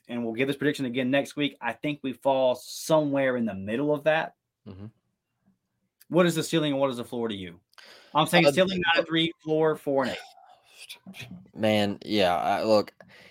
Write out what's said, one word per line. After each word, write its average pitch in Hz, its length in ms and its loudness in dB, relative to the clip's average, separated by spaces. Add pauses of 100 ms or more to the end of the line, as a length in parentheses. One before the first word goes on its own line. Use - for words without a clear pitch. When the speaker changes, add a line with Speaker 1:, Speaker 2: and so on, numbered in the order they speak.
Speaker 1:
and 120 160 -6
we'll 113 100 -4
give 127 140 0
this 180 80 -2
prediction 147 300 -2
again 127 260 -2
next 139 240 0
week, 143 240 -4
I 117 140 -4
think 147 300 -6
we 131 100 -6
fall 131 420 2
somewhere 139 800 0
in 117 100 -2
the 104 80 -4
middle 113 400 -2
of 143 120 -4
that. 160 300 0 (300)
Speaker 2:
Mm-hmm. 98 200 -16 (1200)
Speaker 1:
What 180 180 4
is 165 100 2
the 180 80 0
ceiling 151 280 0
and 135 80 -2
what 139 100 2
is 127 80 -6
the 120 60 -8
floor 117 240 -6
to 107 80 -6
you? 90 240 -12 (560)
I'm - 120 4
saying 170 180 6
Speaker 2:
Uh, 147 60 8
Speaker 1:
ceiling 185 300 0 (120)
nine 170 60 2
and 160 80 -2
three, 165 260 0 (100)
floor 156 320 2
four 139 280 -2
and 113 80 -2
eight. - 1160 -18 (280)
Speaker 2:
Man, 104 500 2
yeah, 95 300 2
I, 82 280 0
look, 107 300 2 (380)